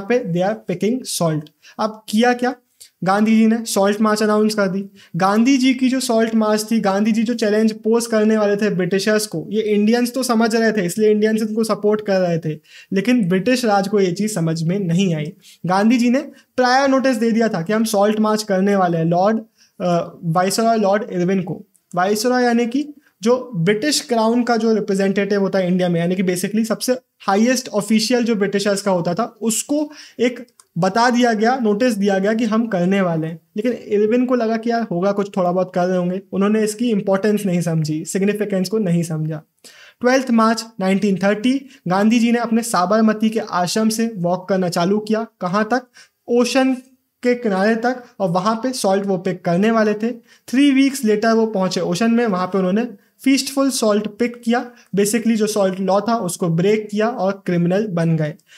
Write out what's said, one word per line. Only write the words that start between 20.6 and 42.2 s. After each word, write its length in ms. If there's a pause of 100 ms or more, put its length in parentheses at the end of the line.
लॉर्ड 340
इरविन 300
को, 240 (300)
वाइसरॉय 480
यानी 220
कि 280 (280)
जो 340
ब्रिटिश 460
क्राउन 420
का 140
जो 160
रिप्रेजेंटेटिव 680
होता 180
है 80
इंडिया 220
में, 100
यानी 160
कि 80
basically 420
सबसे 320 (220)
हाईएस्ट 500
ऑफिशियल 540
जो 120
ब्रिटिशर्स 460
का 100
होता 220
था, 280
उसको 500 (280)
एक 280 (300)
बता 320
दिया 240
गया, 280
नोटिस 320
दिया 260
गया 140
कि 120
हम 220
करने 340
वाले 260
हैं। 140 (160)
लेकिन 160 (140)
इरविन 380
को 100
लगा 220
कि 120
यार 220
होगा 200
कुछ, 260
थोड़ा 140
बहुत 240
कर 100
रहे 120
होंगे, 240 (100)
उन्होंने 320
इसकी 260
इंपॉर्टेंस 560
नहीं 160
समझी, 440
सिग्निफिकेंस 640
को 80
नहीं 260
समझा। 380 (600)
ट्वेल्थ 300
मार्च 340 (140)
नाइनटीन 360
थर्टी, 460 (260)
गांधी 320
जी 120